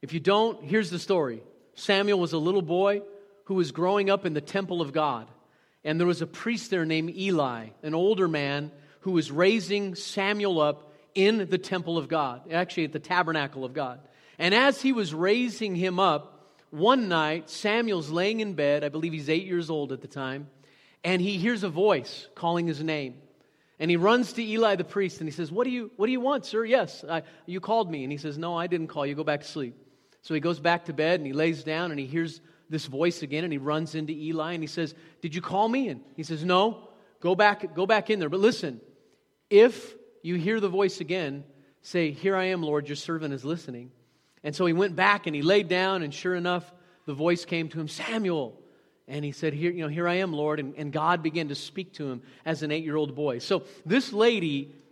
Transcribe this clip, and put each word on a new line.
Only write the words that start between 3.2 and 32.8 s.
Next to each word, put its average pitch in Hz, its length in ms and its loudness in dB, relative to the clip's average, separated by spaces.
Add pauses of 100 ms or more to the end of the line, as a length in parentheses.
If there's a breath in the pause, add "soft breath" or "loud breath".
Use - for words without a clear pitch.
who 196 100 -4
was 170 180 0
growing 196 380 2
up 196 160 2
in 160 80 -2
the 147 80 -2
temple 180 400 -4
of 139 100 -6
God. 135 380 -2 (540 soft breath)
And 156 140 0
there 175 100 4
was 170 120 0
a 165 60 -4
priest - 440 -6
there 180 140 2
named 160 320 -2
Eli, 143 520 0 (140)
an 156 120 -4
older 185 340 2
man 147 440 -2 (280 loud breath)
who 190 120 -4
was 160 180 2
raising 190 640 2
Samuel 196 680 0
up 147 220 2 (320 loud breath)
in 196 340 4
the 175 80 0
temple 175 400 -2
of 139 120 -4
God, 143 440 -2
actually 175 320 0
at 147 80 -6
the 156 60 -6
tabernacle 156 640 0
of 127 80 -8
God. 131 280 -6 (380 soft breath)
And 175 160 2
as 269 280 4
he 269 100 4
was 202 220 -2
raising 202 600 0
him 180 240 0
up, 160 540 0 (160)
one 220 400 2
night, 160 400 0
Samuel's 208 640 0
laying 196 300 0
in 208 120 -4
bed, 147 320 2
I 147 60 -2
believe 156 240 -4
he's 147 160 -4
eight 175 160 2
years 170 240 -2
old 147 220 -4
at 131 100 -8
the - 60 -16
time, 139 420 -8 (520 soft breath)
and 180 200 0
he 196 160 0
hears 208 260 0
a 190 60 -2
voice 165 640 0
calling 170 320 0
his 151 160 -4
name. 147 320 -4 (640 soft breath)
And 160 120 0
he 175 60 4
runs 214 380 4
to 233 80 -4
Eli 220 340 2
the 175 80 -2
priest 185 380 -4
and 160 40 -6
he 147 60 -8
says, 160 180 -6
"What 208 140 0
do 262 60 -2
you, 240 260 -6
what 190 80 0
do 247 80 2
you 254 80 0
want, 269 240 0
sir?" 226 220 -2
"Yes, 226 360 0
I, 160 200 -4 (240 loud breath)
you 180 140 -6
called 208 300 0
me." 147 120 -4
And 131 100 -4
he 147 60 -6
says, 147 180 -6
"No, 165 180 -4
I 170 120 -2
didn't 165 220 -2
call 147 180 -4
you. 143 80 -4
Go 156 100 -6
back 147 160 0
to - 80 -16
sleep." 127 260 -6 (460 soft breath)
So - 140 -6
he 156 60 2
goes 165 200 0
back 170 240 2
to 165 80 -8
bed 160 260 2
and 151 80 -4
he 135 60 -6
lays 151 320 0
down 160 280 -4
and 143 60 -6
he 139 60 -4
hears 160 380 -4 (260 soft breath)
this 156 160 -6